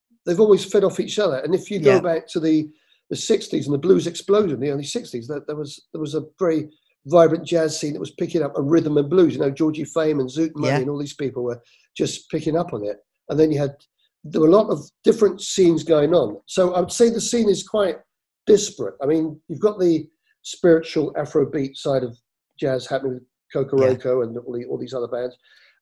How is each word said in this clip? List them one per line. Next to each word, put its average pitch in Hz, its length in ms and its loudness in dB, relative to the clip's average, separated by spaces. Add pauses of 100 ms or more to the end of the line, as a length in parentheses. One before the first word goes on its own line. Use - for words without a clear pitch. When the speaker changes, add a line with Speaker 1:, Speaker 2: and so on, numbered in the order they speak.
(240)
Speaker 1:
they've 170 160 0
always 202 240 6
fed 202 180 2
off 185 160 0
each - 200 -4
other. 175 200 0
And 151 160 0
if - 160 -4
you 202 80 -4
go 147 180 6
Speaker 2:
Yeah. 170 40 2
Speaker 1:
back 165 280 -2
to 175 120 -6
the, 156 280 0 (420)
the 143 60 -6
sixties 156 500 -2
and 143 80 -2
the 139 40 -2
blues 170 300 4
explosion, 185 500 0
the 143 120 -4
early 143 140 -6
sixties, 127 440 -10
that 147 180 -10
there 151 100 -8
was, 143 360 -14
there 165 80 -10
was 147 140 -6
a 151 100 -4 (140)
very 160 300 0 (380)
vibrant 165 400 6
jazz 160 320 0
scene 147 140 -6
that 160 80 -10
was 165 100 -8
picking 170 320 -4
up 143 140 -6
a 147 60 -2
rhythm 151 340 2
and 143 120 2
blues. 160 260 4
You 135 60 -6
know, 139 100 0
Georgie 156 340 -2
Fame 156 360 -2
and 127 80 -4
Zoot 160 280 -4
Money 135 160 -2
Speaker 2:
Yeah. 143 80 0
Speaker 1:
and 131 100 -4
all 143 80 -6
these 139 160 -10
people 127 300 -6
were 120 180 -6 (340)
just - 340 -6
picking 156 260 -4
up 170 160 -4
on 104 120 -8
it. 104 120 -8 (320)
And 147 100 -2
then 156 140 4
you 143 60 -2
had, 143 180 -4 (480)
there 156 160 -4
were 156 80 6
a - 20 6
lot 208 200 4
of 147 100 -2 (240)
different 214 360 2
scenes 170 440 2
going 156 300 2
on. 113 320 0
So 180 280 0
I 180 60 2
would 175 100 -4
say 233 200 4
the 233 100 -2
scene 233 280 0
is 185 140 0
quite 196 340 -2 (500)
disparate. - 540 2
I 135 60 -6
mean, 156 420 -2
you've 151 120 -10
got 208 180 0
the 165 300 0 (340)
spiritual 165 720 2
Afrobeat 143 640 -2
side 135 260 -2
of 120 140 -8 (420)
jazz 131 280 -4
happening 135 280 -4
with 123 80 -12 (320)
Kokoroko 135 500 0 (160)
Speaker 2:
Yeah. 117 80 -2
Speaker 1:
and 117 100 -10
all, 123 140 -12
the, 120 120 -8
all 131 140 -6
these 127 160 -10
other 120 140 -6
bands. 123 280 -8 (460)